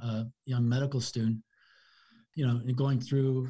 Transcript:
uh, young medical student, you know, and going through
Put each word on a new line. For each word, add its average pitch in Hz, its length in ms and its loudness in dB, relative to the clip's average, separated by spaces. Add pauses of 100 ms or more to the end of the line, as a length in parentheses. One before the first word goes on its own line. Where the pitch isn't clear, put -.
uh, 113 220 -2 (200)
young 123 240 2
medical 135 320 0
student, 113 380 0 (960)
you 151 100 0
know, 120 120 2
and 127 200 -2
going 139 240 2
through 131 480 0